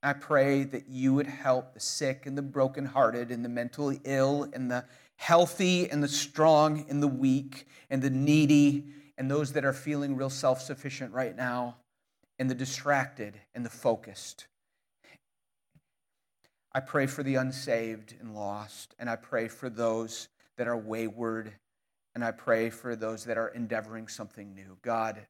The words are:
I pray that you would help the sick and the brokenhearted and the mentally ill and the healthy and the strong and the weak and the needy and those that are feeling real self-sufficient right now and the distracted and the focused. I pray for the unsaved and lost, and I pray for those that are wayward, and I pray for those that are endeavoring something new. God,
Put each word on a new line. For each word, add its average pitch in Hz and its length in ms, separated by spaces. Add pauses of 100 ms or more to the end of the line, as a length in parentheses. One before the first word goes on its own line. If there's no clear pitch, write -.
I 143 100
pray 139 520
that 135 260
you 131 240
would 143 120
help 131 460
the - 80
sick 131 460
and 139 100
the 143 60
brokenhearted 131 880
and 120 120
the 120 60
mentally 131 560
ill 135 480
and 127 180
the 123 140 (320)
healthy 175 760
and 147 120
the 143 60
strong 151 840
and 143 120
the 147 60
weak 135 580 (220)
and 135 140
the 135 80
needy 143 760 (320)
and 131 140
those 143 240
that 139 100
are 139 80
feeling 143 420
real 135 140
self-sufficient 131 840
right 123 200
now 123 420 (600)
and 131 120
the 131 40
distracted 127 840 (140)
and 120 100
the 113 60
focused. - 760 (2250)
I 131 60
pray 135 260
for 135 160
the 135 140
unsaved 117 840
and 113 140
lost, 104 640
and 120 100
I 117 80
pray 113 320
for 123 220
those 113 580 (300)
that 120 100
are 120 80
wayward, 113 760 (640)
and 120 100
I 117 60
pray 113 400
for 120 260
those 110 280
that 113 140
are 113 100
endeavoring 110 600
something 101 460
new. 95 280
God, 110 480